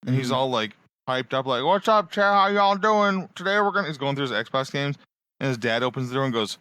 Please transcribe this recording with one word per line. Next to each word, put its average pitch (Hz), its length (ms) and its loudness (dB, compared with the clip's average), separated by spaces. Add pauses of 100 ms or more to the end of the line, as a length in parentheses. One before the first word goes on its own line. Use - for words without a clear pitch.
and 127 80 -2
he's 131 160 0
all, 131 200 0
like, 107 260 -2 (320)
hyped 127 260 -4
up, 131 120 0
like, 127 180 -2
What's 185 240 0
up, 214 220 2
chat? 202 140 0
How 196 240 4
y'all 202 280 2
doing? 202 580 2
Today 196 260 -2
we're 202 120 2
gonna, 196 160 0
he's 151 100 -6
going 139 180 -2
through 139 120 -2
his 123 40 -4
Xbox 117 400 -2
games, 143 240 -2 (440)
and 135 80 -2
his 131 100 -2
dad 113 240 0
opens 127 260 -2
the 123 60 -8
door 135 100 0
and 135 80 -2
goes 110 280 -2